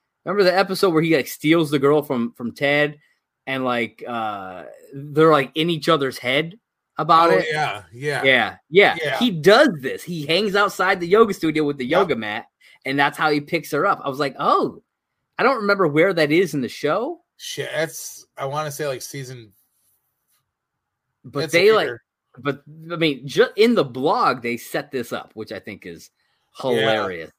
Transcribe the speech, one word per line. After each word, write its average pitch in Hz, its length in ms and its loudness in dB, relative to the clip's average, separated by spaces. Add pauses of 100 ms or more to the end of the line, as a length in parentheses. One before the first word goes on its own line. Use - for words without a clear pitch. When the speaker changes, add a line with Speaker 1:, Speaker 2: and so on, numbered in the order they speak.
(260)
Speaker 1:
Remember 202 180 0
the 180 140 4
episode 190 360 2
where 156 80 4
he, 165 140 2
like, 131 120 0
steals 156 440 0
the 147 80 0
girl 143 220 4
from, 120 320 -4
from 120 200 -10
Ted 147 460 0 (480)
and, 135 160 -6
like, 120 420 -4
uh, 98 600 -8 (280)
they're, 147 380 2
like, 139 240 4
in 160 140 0
each 160 180 -4
other's 139 300 0
head 156 420 -4 (380)
about 165 320 4
Speaker 2:
Oh, 185 80 4
Speaker 1:
it? 170 120 0
Speaker 2:
yeah, 127 340 -4 (100)
yeah. 135 320 -4
Speaker 1:
Yeah, 117 320 2 (120)
yeah. 156 320 6
Speaker 2:
Yeah. 143 180 -4
Speaker 1:
He 233 120 2
does 196 380 6 (100)
this. 120 240 -6
He 165 220 -8
hangs 185 320 -2
outside 196 420 0
the 175 80 -6
yoga 208 260 4
studio 156 300 0
with 143 140 -2
the 131 80 -6
Speaker 2:
Yep. 156 140 2
Speaker 1:
yoga 170 180 0
mat, 107 300 -6 (360)
and 135 160 -2
that's 143 180 2
how 156 140 0
he 151 80 2
picks 160 320 -6
her 151 140 0
up. 196 180 0
I 143 60 -4
was 131 100 -8
like, 139 180 -4
"Oh, 190 460 0 (540)
I - 60 0
don't 247 180 2
remember 202 260 2
where 160 260 2
that 156 200 2
is 175 200 2
in 147 60 -4
the 123 80 -4
show." 220 540 -4 (160)
Speaker 2:
Shit, - 360 -10
that's, - 640 -8
I - 100 -10
wanna 147 260 -6
say, 147 160 -8
like, 131 140 -6
season 123 520 -16 (1700)
Speaker 1:
But 131 180 -8
Speaker 2:
That's 151 120 -6
Speaker 1:
they, 185 180 6
like, 190 160 2
Speaker 2:
later. 120 160 -10 (340)
Speaker 1:
but, 139 260 -6 (280)
I 175 40 -6
mean, 147 320 -2
ju-, 170 280 2
in 226 200 4
the 170 80 2
blog, 131 580 -2
they 120 160 -6
set 143 340 -8
this 123 200 -6
up, 104 220 -10
which 107 180 -14
I 101 80 -10
think 98 260 -16
is 85 240 -16 (540)
Speaker 2:
Yeah. 135 80 -2
Speaker 1:
hilarious 104 680 -2